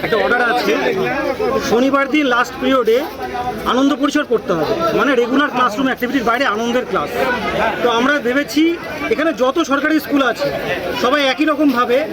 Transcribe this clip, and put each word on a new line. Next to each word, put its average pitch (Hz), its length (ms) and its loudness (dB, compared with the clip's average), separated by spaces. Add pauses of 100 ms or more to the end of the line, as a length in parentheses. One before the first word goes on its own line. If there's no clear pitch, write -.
একটা - 180 0
অর্ডার 240 180 2 (100)
আছে, 240 220 0 (960)
শনিবার 269 440 2
দিন 302 200 2
লাস্ট 240 260 0
পিরিয়ডে 254 380 2 (720)
আনন্দ 269 200 2 (100)
পরিসর 285 300 0
করতে 202 260 0
হবে, 151 160 0 (260)
মানে 277 120 2 (100)
রেগুলার 262 340 2
ক্লাসরুম 254 340 0
অ্যাক্টিভিটির 240 400 -2
বাইরে 254 160 0 (100)
আনন্দের 233 340 -2
ক্লাস। 175 200 -2 (760)
তো 240 40 2 (100)
আমরা 262 160 2 (140)
ভেবেছি 285 360 0 (500)
এখানে 320 180 0 (100)
যত 262 160 2 (120)
সরকারি 294 260 2 (100)
স্কুল 277 160 2 (100)
আছে 285 160 -2 (560)
সবাই 277 180 2 (100)
একই 277 200 0
রকমভাবে 254 460 2 (160)